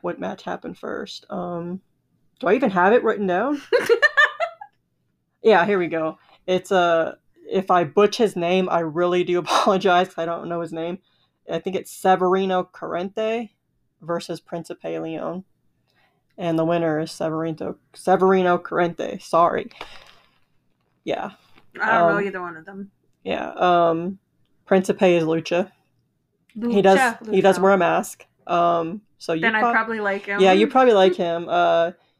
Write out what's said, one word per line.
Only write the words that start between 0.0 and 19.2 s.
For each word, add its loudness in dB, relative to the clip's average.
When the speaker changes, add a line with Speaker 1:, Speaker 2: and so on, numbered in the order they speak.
Speaker 1:
what -6
match -10
happened -10
first. -12
Um, -10
do -6
I 2
even 0
have 4
it 4
written -2
down? -2
Speaker 2:
<laughs> -2
Speaker 1:
Yeah, 4
here 0
we -2
go. -6
It's, -2
uh, 2
if -2
I 4
butch 2
his 0
name, 0
I 0
really 0
do 0
<laughs> -2
apologize 2
'cause -12
I -4
don't -8
know -6
his -10
name. -8
I -2
think -6
it's -8
Severino 2
Corrente -6
versus -6
Principe -10
Leon. -8
And -4
the 0
winner 0
is -6
Severino, -6
Severino 2
Corrente. -4